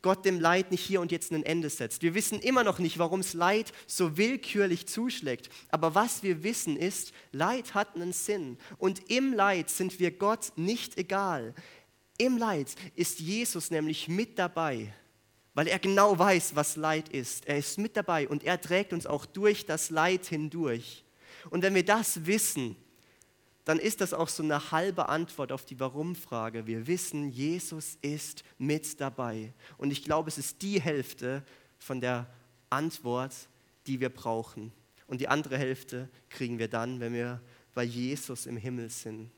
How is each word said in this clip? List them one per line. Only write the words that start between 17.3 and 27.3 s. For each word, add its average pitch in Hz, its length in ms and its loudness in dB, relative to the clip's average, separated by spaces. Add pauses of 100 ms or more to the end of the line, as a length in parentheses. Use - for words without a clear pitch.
Er 147 100 2
ist 143 200 -2
mit 214 200 -2
dabei 160 320 2
und 147 160 -2
er 175 160 2
trägt 196 320 0
uns 165 120 -4
auch 147 200 -2
durch 202 400 2
das 156 240 -2
Leid 180 360 2
hindurch. 151 800 -4 (460)
Und 170 140 0
wenn 196 120 4
wir 180 100 6
das 202 400 2
wissen, 151 500 0 (880)
dann 160 140 2
ist 214 220 -2
das 185 120 0
auch 160 160 0
so - 140 -4
eine 147 280 0
halbe 175 380 0
Antwort 151 420 -2
auf 135 140 -6
die 127 140 -14
Warum-Frage. 127 840 -4
Wir 113 220 -4
wissen, 151 420 -2
Jesus 156 720 -4